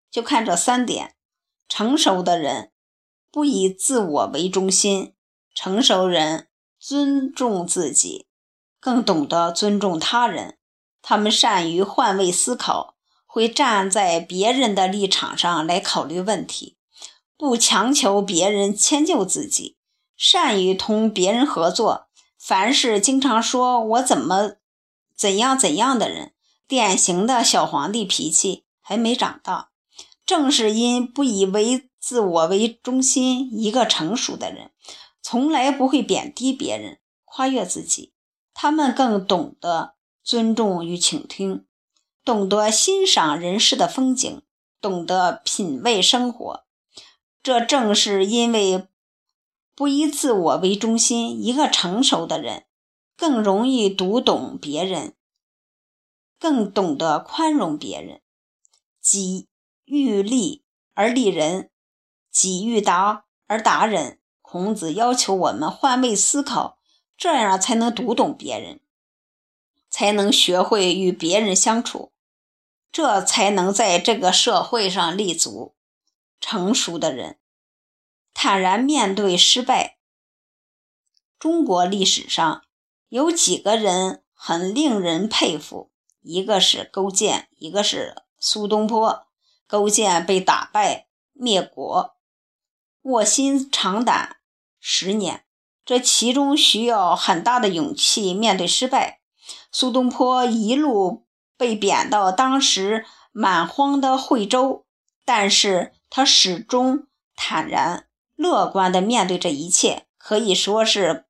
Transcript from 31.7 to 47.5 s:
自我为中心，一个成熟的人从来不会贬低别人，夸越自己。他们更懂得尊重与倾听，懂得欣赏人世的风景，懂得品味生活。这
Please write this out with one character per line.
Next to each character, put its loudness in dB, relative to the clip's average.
自 -2
我 2
为 2
中 -4
心， 0
一 -2
个 2
成 -2
熟 -6
的 -10
人 -18
从 0
来 2
不 0
会 2
贬 -2
低 -2
别 -6
人， -14
夸 -4
越 -2
自 -8
己。 -8
他 0
们 2
更 2
懂 0
得 -4
尊 0
重 0
与 -6
倾 -4
听， -8
懂 0
得 2
欣 2
赏 2
人 -2
世 2
的 2
风 0
景， -6
懂 -4
得 0
品 -4
味 2
生 2
活。 -12
这 2